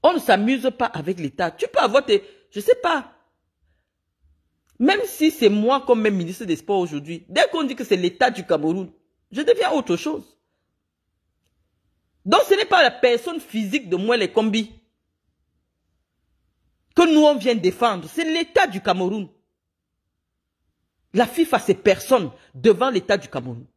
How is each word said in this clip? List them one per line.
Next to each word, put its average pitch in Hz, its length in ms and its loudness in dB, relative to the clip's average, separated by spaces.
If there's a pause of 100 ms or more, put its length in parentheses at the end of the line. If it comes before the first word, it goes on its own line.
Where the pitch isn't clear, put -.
On 359 120 4
ne 339 60 -2
s'amuse 226 580 0
pas 247 100 -2
avec 165 320 -8
l'État. 165 320 -6
Tu - 160 -8
peux - 120 -2
avoir 240 260 2
tes, 202 180 2 (280)
je 202 80 -12
sais 494 160 2
pas. 339 380 -4 (1700)
Même 370 260 2
si 311 260 0
c'est 226 180 2
moi 233 360 0
comme 233 160 2
même 214 140 0
ministre 180 280 -6
des 165 140 -4
Sports 202 220 -2
aujourd'hui, 160 500 -8
dès - 220 2
qu'on 320 120 -4
dit 262 120 -4
que 233 100 -8
c'est 196 100 2
l'État 180 340 0
du 190 160 -8
Cameroun, 165 460 -2 (400)
je 240 100 -8
deviens 381 300 2
autre 269 240 -2
chose. - 420 -8 (1900)
Donc 339 220 2
ce 403 60 4
n'est 403 120 0
pas 359 160 2
la 247 100 4
personne 247 480 -2
physique 220 500 -6
de 180 80 -2
Mwele 214 340 0
Kombi 220 400 0 (2250)
que 339 160 4
nous 302 120 6
on 294 120 6
vient 233 200 -2
défendre, 185 520 -2
c'est - 160 -6
l'État 330 440 0
du 190 120 -8
Cameroun. 185 480 -2 (1900)
La 226 120 2
fifa, 311 340 0
c'est - 140 0
personne 190 580 0 (220)
devant 202 360 2
l'État 202 280 -2
du - 100 -10
Cameroun. 123 380 -12 (120)